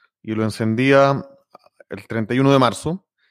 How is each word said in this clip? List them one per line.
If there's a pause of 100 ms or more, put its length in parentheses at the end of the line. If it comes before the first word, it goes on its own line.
(240)
y
lo
encendía (640)
el
treinta
y
uno
de
marzo, (260)